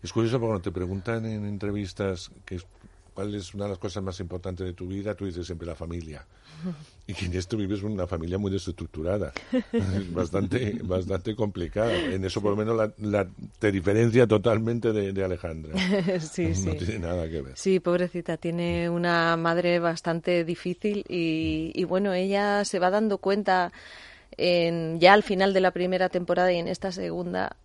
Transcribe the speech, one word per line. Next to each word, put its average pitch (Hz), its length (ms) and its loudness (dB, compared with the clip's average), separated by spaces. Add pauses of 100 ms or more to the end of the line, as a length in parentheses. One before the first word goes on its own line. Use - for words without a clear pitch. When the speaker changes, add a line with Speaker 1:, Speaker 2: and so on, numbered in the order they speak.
Speaker 1:
Es 92 100 -10
curioso 113 280 2
porque 117 80 0
cuando 104 140 -2
te 98 100 -4
preguntan 98 520 -4
en 107 220 -4
entrevistas 101 840 -4 (140)
que 92 120 -10
es, 87 100 -10 (480)
cuál 104 200 -6
es 92 180 -10
una 101 120 -6
de 101 60 -4
las 95 80 -6
cosas 101 220 -6
más 95 200 -6
importantes 90 440 -6
de 90 100 -6
tu 90 120 -10
vida, 98 300 -4
tú 98 80 -8
dices 87 220 -6
siempre 85 220 -8
la 80 80 -8
familia. 82 480 -10 (400)
Speaker 2:
<laughs> 156 340 -12 (100)
Speaker 1:
Y 95 60 -8
que 92 100 -6
en 87 100 -4
esto 92 220 -2
vives 101 260 -2
una 101 240 -2
familia 87 300 -2
muy 101 160 0
desestructurada, 85 800 -4 (180)
<laughs> 190 600 -2
bastante, 98 720 0
bastante 92 500 -2
complicada. 104 640 0
En 95 280 -2
eso, 92 160 -2
Speaker 2:
Sí. 98 40 -4
Speaker 1:
por 104 60 4
lo 101 80 2
menos, 110 180 0
la, 107 220 2
la, 104 280 2 (320)
te 104 140 4
diferencia 110 540 6
totalmente 110 680 4
de, 101 220 0
de 95 100 0
Alejandra. 82 500 -6
Speaker 2:
<laughs> 185 460 2
Sí, 160 280 -2
Speaker 1:
No 160 60 0
Speaker 2:
sí. 95 220 0
Speaker 1:
tiene 92 220 -4
nada 85 300 -2
que 80 120 -4
ver. 67 160 -12
Speaker 2:
Sí, 190 240 2
pobrecita, 175 560 -2
tiene 170 540 -2
una 170 480 2
madre 175 400 2
bastante 170 680 0
difícil 180 640 -4
y, 160 680 -2
y 185 100 0
bueno, 185 280 0
ella 202 540 2
se 196 120 -2
va 180 120 4
dando 208 280 2
cuenta 190 540 2 (640)
en, 170 640 2
ya 180 140 12
al 208 80 8
final 196 320 2
de 190 60 6
la 185 100 6
primera 180 400 0
temporada 180 420 2
y 175 60 2
en 170 100 -2
esta 185 240 -4
segunda 180 720 -4